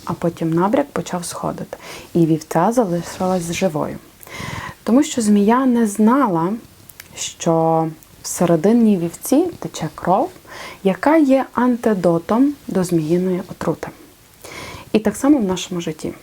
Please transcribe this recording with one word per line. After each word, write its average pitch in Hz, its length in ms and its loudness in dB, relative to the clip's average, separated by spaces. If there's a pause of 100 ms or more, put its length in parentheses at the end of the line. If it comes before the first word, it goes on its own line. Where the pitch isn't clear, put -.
а 185 80 -6
потім 170 400 -4
набряк 175 360 2
почав 175 360 -6
сходити. - 520 -8 (360)
І 170 120 4
вівця 160 460 0
залишилась 185 800 -2
живою. 151 460 -2 (880)
Тому 247 200 4
що 277 180 -4
змія 208 440 4
не 233 220 2
знала, 208 680 2 (600)
що 165 720 0 (340)
всередині 202 760 2
вівці 175 480 0 (140)
тече 165 360 -8
кров, 220 340 0 (540)
яка 196 340 2
є 269 360 4
антидотом 226 1000 2 (140)
до 185 160 0
зміїної 175 640 0
отрути. - 400 -6 (1040)
І 220 80 2
так 208 160 -2
само 285 220 2
в 233 60 -2
нашому 175 380 -4
житті. 165 420 -8